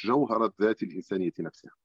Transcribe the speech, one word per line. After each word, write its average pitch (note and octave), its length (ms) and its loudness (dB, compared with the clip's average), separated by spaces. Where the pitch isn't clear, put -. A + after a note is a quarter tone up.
جوهر A#2 400 2
الذات G#2+ 380 0
الإنسانية F#2 580 -4
نفسها. - 320 -12